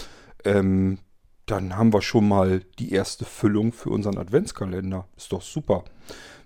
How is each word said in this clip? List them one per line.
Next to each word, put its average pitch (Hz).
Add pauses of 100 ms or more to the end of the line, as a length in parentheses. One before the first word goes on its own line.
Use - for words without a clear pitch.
(440)
Ähm, 95 (460)
dann 95
haben 113
wir 101
schon 104
mal 95 (160)
die -
erste 98
Füllung 107
für -
unseren 104
Adventskalender. 95
Ist -
doch 92
super. - (640)